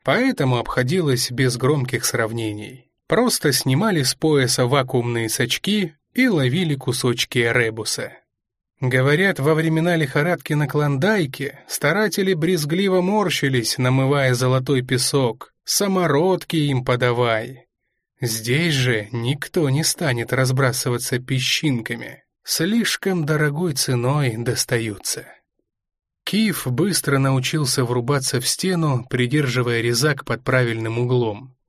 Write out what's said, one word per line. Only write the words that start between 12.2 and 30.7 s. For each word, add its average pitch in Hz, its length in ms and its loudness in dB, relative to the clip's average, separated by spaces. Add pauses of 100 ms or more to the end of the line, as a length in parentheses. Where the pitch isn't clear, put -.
брезгливо 175 640 0
морщились, 165 800 0
намывая 131 560 2
золотой 127 480 2
песок. 127 800 -2
Самородки 180 960 0
им 143 280 0
подавай. 120 840 0 (520)
Здесь 123 540 -2
же 123 380 0
никто 135 580 -2
не 151 140 2
станет 120 480 -2
разбрасываться 127 880 0
песчинками. 120 1040 -2 (180)
Слишком 190 800 0
дорогой 151 500 0
ценой 131 640 0
достаются. 113 880 -4 (1000)
Киев 202 420 0
быстро 139 520 0
научился 135 680 0
врубаться 123 560 0
в 127 80 -4
стену, 160 640 0
придерживая 123 720 0
резак 120 440 0
под 117 180 -6
правильным 117 560 0